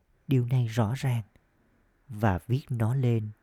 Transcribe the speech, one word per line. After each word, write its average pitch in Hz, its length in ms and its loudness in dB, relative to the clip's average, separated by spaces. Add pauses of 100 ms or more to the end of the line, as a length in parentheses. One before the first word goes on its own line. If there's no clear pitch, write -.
(280)
điều 127 180 2
này 123 200 0
rõ 110 300 0
ràng 123 260 -2 (840)
và 104 380 0
viết 127 240 -2
nó 117 240 0
lên 117 360 0 (120)